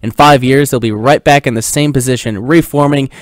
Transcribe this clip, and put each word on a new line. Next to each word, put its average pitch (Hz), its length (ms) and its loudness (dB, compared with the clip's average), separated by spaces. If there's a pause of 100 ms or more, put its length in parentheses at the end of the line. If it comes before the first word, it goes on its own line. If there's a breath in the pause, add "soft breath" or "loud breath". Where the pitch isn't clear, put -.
In 113 80 -8
five 143 340 2
years, 135 280 2
they'll 127 80 -2
be 110 120 -2
right 113 320 0
back 143 220 2
in 127 80 -2
the 110 80 -4
same 147 320 -2
position, 120 480 -4
reforming 143 720 0 (100)